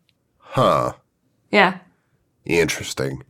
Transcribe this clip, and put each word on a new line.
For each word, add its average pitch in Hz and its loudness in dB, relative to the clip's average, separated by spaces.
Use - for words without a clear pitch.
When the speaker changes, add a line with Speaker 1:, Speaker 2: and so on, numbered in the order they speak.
Speaker 1:
Huh. 78 0
Speaker 2:
Yeah. 185 2
Speaker 1:
Interesting. 67 -4